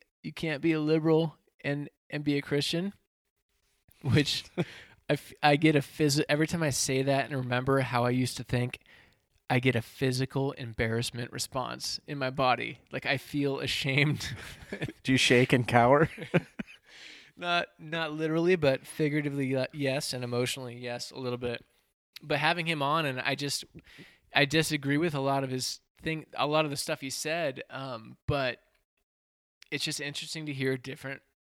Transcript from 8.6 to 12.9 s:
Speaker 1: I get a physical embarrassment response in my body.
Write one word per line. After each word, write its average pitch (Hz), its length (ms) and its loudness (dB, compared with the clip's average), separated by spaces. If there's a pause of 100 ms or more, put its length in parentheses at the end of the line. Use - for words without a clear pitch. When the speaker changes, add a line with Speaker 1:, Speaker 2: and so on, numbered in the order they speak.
Speaker 1:
I 131 80 4
get 123 180 4
a 110 60 0
physical 135 720 -2
embarrassment 117 800 -4
response 123 760 -6
in 147 120 -8
my 131 120 -2
body. 127 480 0 (120)